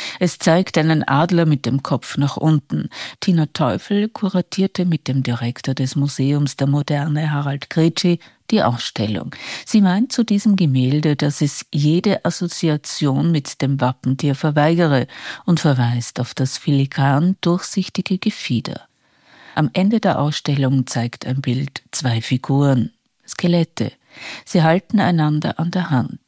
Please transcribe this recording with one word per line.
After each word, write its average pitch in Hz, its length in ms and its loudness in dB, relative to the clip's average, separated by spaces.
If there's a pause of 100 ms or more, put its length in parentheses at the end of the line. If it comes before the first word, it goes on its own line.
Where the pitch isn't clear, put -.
(220)
Es 180 180 0
zeigt 175 380 2
einen 160 260 2
Adler 170 420 2
mit 147 200 2
dem 135 180 0
Kopf - 320 -4
nach 143 220 0
unten. - 500 0 (320)
Tina 165 280 2
Teufel 165 600 -2
kuratierte 190 760 -2
mit 160 240 0
dem 135 120 0
Direktor 120 520 -4
des 131 240 -2
Museums 139 580 0
der 139 120 0
Moderne, 147 640 0
Harald 143 360 -4
Gretschi, 165 500 2 (300)
die 220 140 2
Ausstellung. 110 720 -2 (300)
Sie 214 160 4
meint 196 320 2
zu 240 100 0
diesem 202 320 2
Gemälde, 147 640 2
dass 147 240 -2
es - 320 -2
jede 165 500 2
Assoziation 151 1080 -2
mit 147 300 -4
dem 139 200 0
Wappentier 131 540 0
verweigere 151 720 2 (360)
und 170 160 2
verweist 123 640 0
auf - 120 -6
das - 240 -2
filigran 139 840 2
durchsichtige - 760 -2
Gefieder. - 680 -4 (680)
Am 156 180 2
Ende 202 260 2
der - 200 0
Ausstellung 139 680 0
zeigt - 380 -4
ein 131 160 -2
Bild 135 500 -4
zwei 117 300 -2
Figuren, 135 680 0 (360)
Skelette. 170 640 0 (540)
Sie - 160 2
halten 165 380 4
einander 151 580 2
an 170 140 -2
der 180 180 -2
Hand. - 380 0